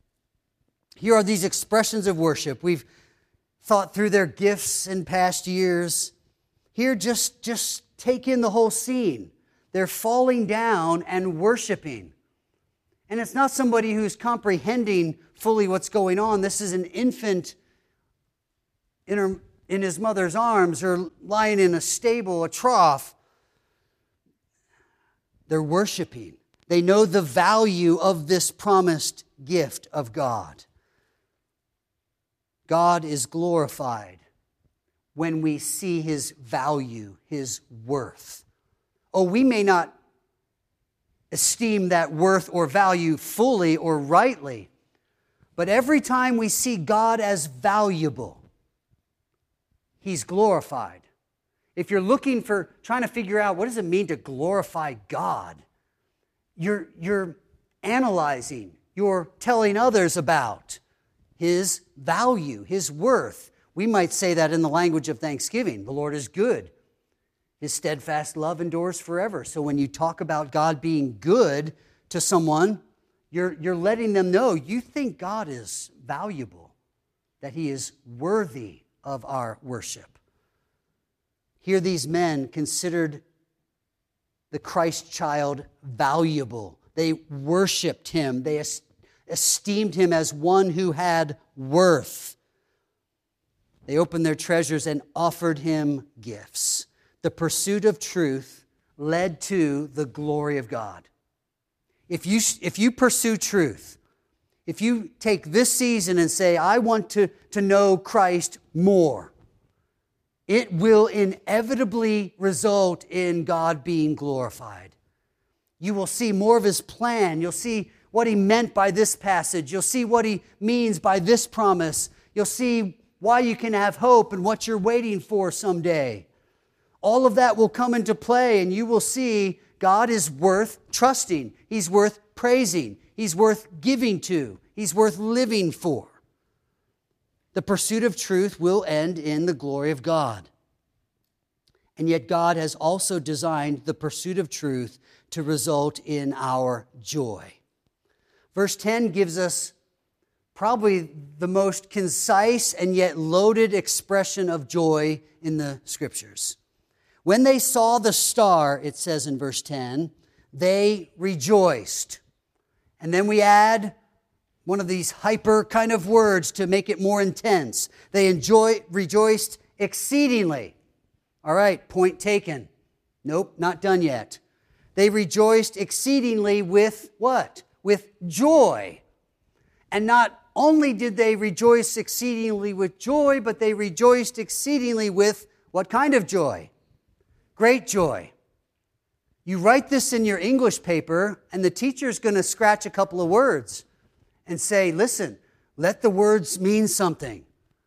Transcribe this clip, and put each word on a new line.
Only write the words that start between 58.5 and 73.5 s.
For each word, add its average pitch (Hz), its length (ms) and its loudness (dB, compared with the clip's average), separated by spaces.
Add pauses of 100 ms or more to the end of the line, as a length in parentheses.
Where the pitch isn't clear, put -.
you're 185 460 -2
telling 220 360 2
others 214 400 4
about 139 640 -2 (560)
his 175 460 -2 (160)
value, 165 680 -2
his 156 300 -6
worth. 156 580 -2 (240)
We 202 140 -2
might 190 240 0
say 180 220 0
that 160 180 2
in 165 100 0
the 160 60 0
language 160 400 0
of 139 100 -6
Thanksgiving. 147 680 -6
"The 101 60 -14
Lord 147 240 -6
is 139 140 -10
good. 180 420 -2 (880)
His 147 120 -8
steadfast 151 640 -6
love 156 240 -6
endures 170 400 -6
forever." 175 420 -6
So - 200 -10
when 143 160 -2
you 139 100 0
talk 160 320 -4
about 151 320 -6
God 156 300 0
being 143 360 -2
good 156 540 2 (380)
to 175 100 -6
someone, 165 600 2 (480)
you're, 175 240 -4